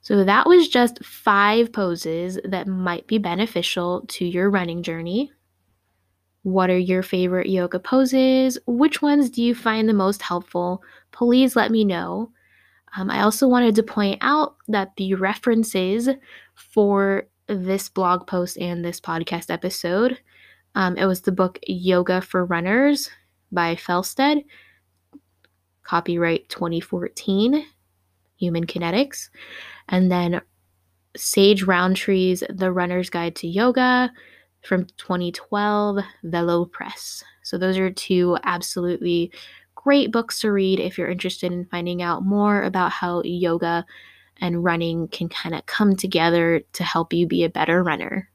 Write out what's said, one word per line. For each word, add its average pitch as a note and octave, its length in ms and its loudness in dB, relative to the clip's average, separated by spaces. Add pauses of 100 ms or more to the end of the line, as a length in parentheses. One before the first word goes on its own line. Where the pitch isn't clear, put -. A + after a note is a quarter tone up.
So G3+ 200 2
that G3+ 240 4
was F4 200 8
just A#3+ 380 2
five G#3+ 640 2
poses F3 720 -4
that F#3+ 240 -4
might F#3 380 -4
be A3 140 2
beneficial F3+ 880 -2
to - 180 -6
your F3+ 240 0
running F3 320 -2
journey. E3+ 500 -4 (1080)
What F#3 300 0
are F3+ 60 4
your F#3 260 0
favorite F3+ 440 -2
yoga F3+ 300 -2
poses? C4 880 2
Which C4+ 380 0
ones C#4+ 260 4
do A#3 140 -2
you A#3+ 100 2
find A3 340 0
the A3+ 60 4
most G3+ 300 0
helpful? F3+ 580 -4 (300)
Please B3 440 4
let A3+ 140 2
me A3 160 4
know. F#3 460 -4 (680)
Um, F#3+ 140 -4
I G3+ 100 -2
also G#3+ 260 2
wanted B3 280 4
to A3+ 80 6
point G3+ 380 0
out D4+ 340 0 (120)
that G3+ 300 -2
the F#3+ 160 -2
references G#3 960 0 (460)
for G3 720 2 (180)
this G3 420 -4
blog F3+ 380 0
post F3+ 320 -4
and F3 260 -6
this E3+ 160 -8
podcast E3 520 -6
episode, F#3 680 -2 (540)
um, F#3 240 -2
it - 80 0
was F#3 160 0
the G3 100 0
book F#3 360 0
Yoga F3+ 540 0
for F#3 220 -2
Runners G#3 640 0 (440)
by E3+ 240 0
Felstead, C4+ 680 0 (1400)
copyright E3+ 680 -2
twenty E3+ 320 -4
fourteen, G#3 840 -2 (720)
Human E3+ 280 -2
Kinetics, F3+ 640 -4 (600)
and F#3 220 4
then F3 300 0 (720)
Sage G3 480 4
Roundtree's F#3 840 2
The F#3 220 -2
Runner's F3+ 380 -2
Guide E3+ 280 -4
to F3 100 -10
Yoga B3 640 2 (520)
from F#3 240 -2 (100)
twenty F3+ 340 -4
twelve, G#3 680 -2 (240)
Velo E3+ 420 0
Press. - 580 -14 (200)
So - 140 -8
those F#3 200 0
are F#3+ 140 0
two F3+ 520 0
absolutely F3 880 -4 (440)
great C#4 360 2
books A3+ 280 -4
to A3 120 0
read F#3+ 280 2
if - 180 -4
you're E3+ 120 -4
interested F3+ 420 -6
in F3 140 -6
finding F3 360 -6
out F3 220 -4
more G3+ 400 2
about F#3 280 0
how F3 320 -4
yoga E3+ 600 -2 (540)
and E3+ 260 -4
running E3 460 -2
can - 180 -8
kinda - 380 -8
come G3+ 300 2
together E3+ 640 2 (120)
to F3 100 -6
help E3 300 -2
you E3+ 140 2
be F3 160 0
a E3 60 0
better E3 340 0
runner. - 520 -4